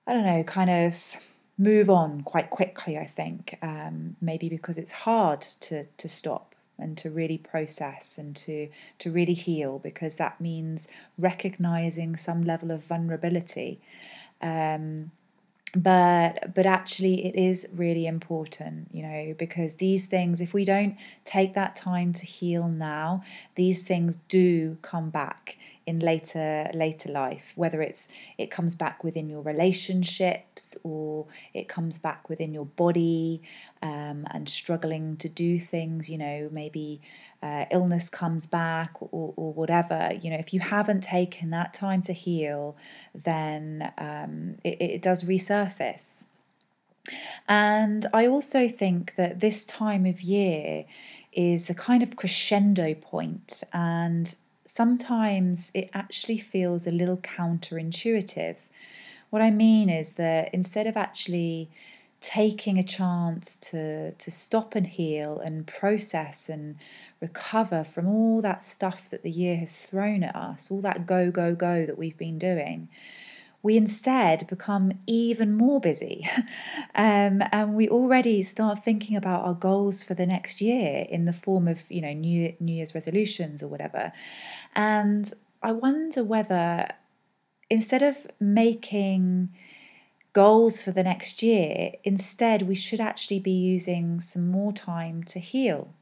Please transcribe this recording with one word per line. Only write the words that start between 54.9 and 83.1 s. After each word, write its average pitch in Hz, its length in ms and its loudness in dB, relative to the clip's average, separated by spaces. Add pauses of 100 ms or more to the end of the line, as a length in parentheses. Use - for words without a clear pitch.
it 190 200 -4
actually 202 440 -4
feels 175 480 -2
a 170 60 0
little 180 240 2
counterintuitive. 170 1400 -4 (760)
What 214 120 2
I 220 80 8
mean 220 380 8
is 160 240 0
that 165 400 2
instead 180 340 0
of 220 100 -2
actually 170 720 -4 (500)
taking 214 580 2
a 185 60 4
chance 175 720 -2
to, 156 560 -6
to - 180 -12
stop 220 440 -2
and 190 120 0
heal 151 580 -4
and 156 220 -8
process 196 800 -4
and 151 280 -10 (440)
recover 170 640 -2
from 170 240 -4
all 226 360 4
that 196 200 -2
stuff - 480 -6
that - 120 -10
the 170 80 -6
year 175 260 0
has 165 260 -6
thrown 202 400 0
at - 140 -4
us, - 340 -10
all 196 120 -4
that 180 240 -2
go, 180 240 4
go, 170 240 0
go 175 320 0
that 151 120 -6
we've 160 200 -8
been 165 200 -6
doing, 165 500 -2 (760)
we 214 140 6
instead 214 720 4
become 190 460 0 (140)
even 226 500 2
more 269 240 6
busy. - 540 -2
<laughs> - 40 2 (560)
Um, 202 580 6
and 208 220 2
we 214 140 6
already 240 540 6
start 208 400 0
thinking 214 320 0
about 190 300 0
our 180 100 0
goals 196 480 2
for - 120 -6
the 175 120 0
next - 340 -2
year 202 480 2
in 170 180 0
the 170 60 2
form 175 360 2
of, 165 200 0
you 180 120 -4
know, 147 120 -6
New, 165 460 0
New 165 140 -2
Year's 165 200 -6
resolutions 160 720 -4